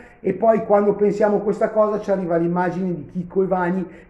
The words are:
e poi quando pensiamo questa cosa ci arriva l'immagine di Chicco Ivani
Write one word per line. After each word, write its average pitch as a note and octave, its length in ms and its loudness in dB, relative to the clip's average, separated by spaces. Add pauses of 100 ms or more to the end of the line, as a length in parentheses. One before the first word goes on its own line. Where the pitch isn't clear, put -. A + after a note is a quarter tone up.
(200)
e F#3+ 120 -2
poi A3 320 2
quando G3+ 300 4
pensiamo G#3 460 2
questa G#3 280 0
cosa G#3+ 320 0
ci - 100 -4
arriva F#3 260 0
l'immagine F3 580 0
di D3+ 100 -8
Chicco F3+ 380 -4
Ivani F3+ 440 0 (240)